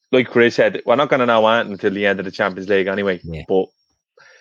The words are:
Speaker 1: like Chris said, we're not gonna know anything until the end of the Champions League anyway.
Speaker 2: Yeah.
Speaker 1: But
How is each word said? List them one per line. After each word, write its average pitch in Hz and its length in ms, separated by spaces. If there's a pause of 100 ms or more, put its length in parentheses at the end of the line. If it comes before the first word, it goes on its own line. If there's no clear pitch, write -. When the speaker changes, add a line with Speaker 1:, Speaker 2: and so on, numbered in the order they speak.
(120)
Speaker 1:
like 127 160
Chris 120 260
said, 107 320
we're 120 100
not 139 140
gonna 131 160
know 113 200
anything 110 260
until 98 200
the 101 140
end 98 120
of 98 60
the 95 60
Champions 95 380
League 98 180
anyway. 98 380
Speaker 2:
Yeah. 82 220
Speaker 1:
But 95 200 (760)